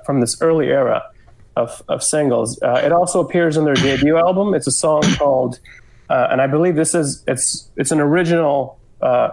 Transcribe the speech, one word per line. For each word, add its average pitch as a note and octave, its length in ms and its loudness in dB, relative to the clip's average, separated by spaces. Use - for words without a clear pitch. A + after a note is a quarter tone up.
from C#3 160 0
this - 200 -4
early D#3+ 280 0
era B2+ 340 0
of, - 320 -4
of C3 120 -4
singles, A#2+ 600 -2
uh, B2+ 200 0
it D3 120 2
also F3 260 0
appears E3+ 380 0
on D#3 80 2
their C#3+ 100 2
debut C3+ 400 2
album. F#3 380 2
It's D3+ 140 -2
a C#3 40 -2
song D3+ 300 0
called, C3 420 0
uh, B2 200 2
and C3 120 0
I C#3 60 2
believe D#3+ 280 2
this D#3 180 0
is, D3+ 340 -2
it's, - 500 -4
it's B2+ 140 -2
an D#3 100 2
original, D3+ 760 0
uh, B2 320 2